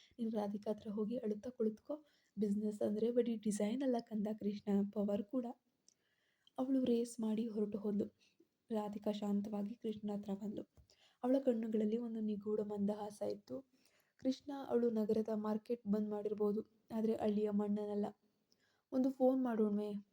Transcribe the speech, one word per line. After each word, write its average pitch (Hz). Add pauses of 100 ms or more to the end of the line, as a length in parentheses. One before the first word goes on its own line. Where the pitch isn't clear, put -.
(180)
ನೀನ್ 226
ರಾಧಿಕಾ 208
ಹತ್ರ 214
ಹೋಗಿ 214
ಅಳುತ್ತಾ 214
ಕುಳಿತುಕೋ. 220 (420)
ಬಿಸಿನೆಸ್ 208
ಅಂದ್ರೆ 220
ಬರೀ 240
ಡಿಸೈನ್ 214
ಅಲ್ಲ 262
ಕಂದ 214
ಕೃಷ್ಣ, 208 (220)
ಪವರ್ 202
ಕೂಡ." 254 (1120)
ಅವಳು 262
ರೇಸ್ 233
ಮಾಡಿ 220
ಹೊರಟು 208
ಹೋದ್ಲು. 208 (640)
ರಾಧಿಕಾ 214
ಶಾಂತವಾಗಿ 208
ಕೃಷ್ಣನ 214
ಹತ್ರ 202
ಬಂದ್ಲು. 208 (580)
ಅವಳ 254
ಕಣ್ಣುಗಳಲ್ಲಿ 220
ಒಂದು 226
ನಿಗೂಢ 214
ಮಂದಹಾಸ 208
ಇತ್ತು. 208 (680)
ಕೃಷ್ಣ 262 (160)
ಅವಳು 240
ನಗರದ 220
ಮಾರ್ಕೆಟ್ 214
ಬಂದ್ 208
ಮಾಡಿರ್ಬೋದು, 208 (340)
ಆದ್ರೆ 220
ಹಳ್ಳಿಯ 214
ಮಣ್ಣನ್ನಲ್ಲ. 208 (840)
"ಒಂದು 262
ಫೋನ್ 262
ಮಾಡೋಣ್ವೇ?" 214 (220)